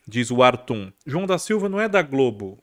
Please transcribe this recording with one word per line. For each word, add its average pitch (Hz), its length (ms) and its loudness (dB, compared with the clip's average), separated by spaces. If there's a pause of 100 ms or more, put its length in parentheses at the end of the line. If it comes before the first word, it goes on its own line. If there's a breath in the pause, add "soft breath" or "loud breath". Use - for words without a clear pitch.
diz 117 240 -4
o 123 120 4
Artum. 117 500 2 (140)
João 160 200 -4
da 185 120 0
Silva 202 320 -4
não 196 100 -4
é 226 80 -2
da 190 140 2
Globo, 120 600 -2